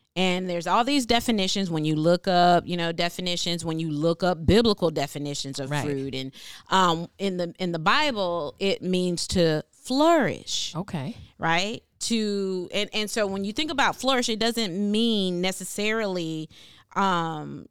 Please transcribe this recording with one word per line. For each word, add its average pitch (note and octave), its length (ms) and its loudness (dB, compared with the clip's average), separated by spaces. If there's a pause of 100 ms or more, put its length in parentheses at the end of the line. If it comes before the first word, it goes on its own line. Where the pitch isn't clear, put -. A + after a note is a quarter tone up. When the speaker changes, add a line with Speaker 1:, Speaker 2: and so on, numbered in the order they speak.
(140)
Speaker 1:
And F#3 360 0
there's E3+ 160 -4
all G#3 180 4
these C4+ 220 2
definitions G#3 640 2
when D#3 160 0
you D#3 100 2
look E3+ 320 2
up, F3 380 6
you F3 100 -4
know, E3+ 160 -2
definitions, F3 720 -4
when D#3+ 140 -4
you D#3+ 120 -2
look D#3+ 320 0
up F3+ 220 0
biblical G3 460 4
definitions C#3+ 680 -4
of C#3 120 -6
Speaker 2:
Right. D3 120 -2
Speaker 1:
fruit. C3+ 320 -4
And, C3 180 -6 (360)
um, F3 400 4 (100)
in F#3+ 200 -2
the, F3 200 -4
in F3+ 140 -2
the E3 60 -2
Bible, F#3+ 800 0
it G3 240 0
means F3+ 460 0
to D#3+ 420 2
flourish. C4 1040 0
Speaker 2:
Okay. E3 400 -8 (220)
Speaker 1:
Right? F3 440 0 (180)
To, G3+ 760 -2
and, G3+ 180 -2
and G#3 180 -4
so G#3+ 160 0
when G3 200 -4
you G#3+ 80 -6
think D#4 160 -2
about B3+ 260 0
flourish, B3+ 320 0
it A3 100 -2
doesn't A3+ 360 0 (180)
mean G#3 480 2
necessarily, F#3 1080 -4 (440)
um, E3 760 -2